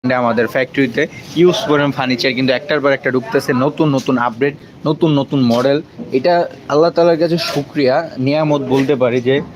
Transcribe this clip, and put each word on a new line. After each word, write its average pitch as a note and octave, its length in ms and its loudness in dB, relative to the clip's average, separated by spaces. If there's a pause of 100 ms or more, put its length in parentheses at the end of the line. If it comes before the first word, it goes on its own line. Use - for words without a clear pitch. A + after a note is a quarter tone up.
(160)
আমাদের A#2 320 0
ফ্যাক্টরিতে C3+ 600 -2 (280)
ইউজ F3 200 4 (120)
পরিমাণ C#3+ 240 2
ফার্নিচার B2+ 420 -2
কিন্তু C3 200 0
একটার C#3+ 260 -2
পর C#3 120 2
একটা C3 200 -2
ঢুকতেছে, C3 420 -2
নতুন D3 420 0
নতুন C3 220 0
আপডেট, B2 360 -2 (320)
নতুন D3+ 340 2
নতুন C3+ 240 0
মডেল। B2+ 380 2 (300)
এটা F3 360 2 (220)
আল্লাহ D#3 200 2
তাআলার E3+ 280 2
কাছে E3 200 0
শুকরিয়া, D3 800 -2
নিয়ামত D3 440 0
বলতে C3+ 340 0
পারি B2 260 0
যে C3+ 200 0 (140)